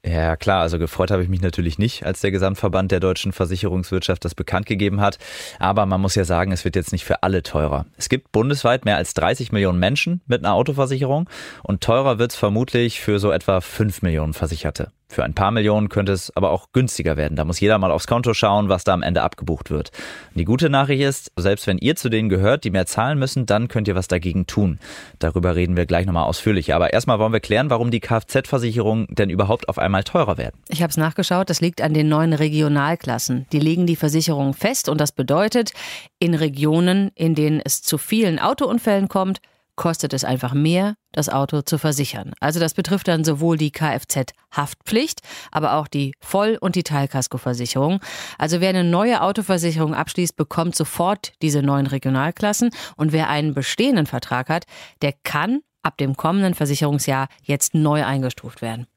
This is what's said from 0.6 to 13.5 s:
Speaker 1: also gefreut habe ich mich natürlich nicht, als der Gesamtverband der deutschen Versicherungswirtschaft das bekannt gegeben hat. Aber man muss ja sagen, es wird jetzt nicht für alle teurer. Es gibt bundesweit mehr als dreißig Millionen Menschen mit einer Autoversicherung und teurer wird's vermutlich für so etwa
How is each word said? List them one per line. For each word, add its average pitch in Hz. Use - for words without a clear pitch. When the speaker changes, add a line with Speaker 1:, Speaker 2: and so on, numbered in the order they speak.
Speaker 1:
also 82
gefreut 92
habe 92
ich 90
mich 92
natürlich 87
nicht, -
als 95
der 101
Gesamtverband 95
der 90
deutschen 92
Versicherungswirtschaft 92
das 85
bekannt 95
gegeben 101
hat. 101
Aber 98
man 92
muss 95
ja 98
sagen, 90
es 87
wird 92
jetzt 87
nicht 87
für -
alle 92
teurer. 73
Es -
gibt -
bundesweit 127
mehr 104
als 87
dreißig 113
Millionen 95
Menschen 147
mit 123
einer 104
Autoversicherung 135
und 98
teurer 123
wird's 120
vermutlich 117
für 104
so 101
etwa 90